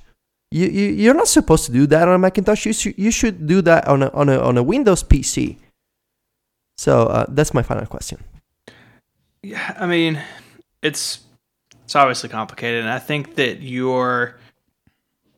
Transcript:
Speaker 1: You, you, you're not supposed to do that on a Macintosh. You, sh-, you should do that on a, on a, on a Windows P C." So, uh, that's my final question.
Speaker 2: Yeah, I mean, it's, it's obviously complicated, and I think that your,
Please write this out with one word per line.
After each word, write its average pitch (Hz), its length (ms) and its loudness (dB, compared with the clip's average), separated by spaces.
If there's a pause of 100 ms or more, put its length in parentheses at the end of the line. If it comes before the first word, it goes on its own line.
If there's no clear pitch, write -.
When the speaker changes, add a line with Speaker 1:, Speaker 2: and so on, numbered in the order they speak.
(500)
Speaker 1:
You, 170 160 0
you, 202 260 0
you're 220 220 6
not 392 140 0
supposed - 380 2
to 123 60 -10
do 131 160 4
that 160 200 4
on 180 60 4
a 185 40 4
Macintosh. 190 460 0
You, 214 80 -2
sh-, - 240 -6
you 202 140 -2
should 185 360 -2
do 180 160 2
that 165 240 4
on 139 160 2
a, 135 100 0
on 143 180 2
a, 131 100 2
on 123 160 2
a 120 60 4
Windows 202 400 2
P 139 200 4
C." - 360 -6 (1200)
So, 123 280 2
uh, 113 220 -2
that's 143 260 -2
my 127 80 0
final 117 240 -8
question. - 380 -14 (1160)
Speaker 2:
Yeah, - 360 -12
I 185 80 -6
mean, 165 340 0 (600)
it's, - 400 -6 (640)
it's - 100 -8
obviously 131 360 0
complicated, 117 500 -6
and 113 100 -4
I 127 80 -4
think 143 380 -8
that 123 240 -4
your, 127 800 -4 (1000)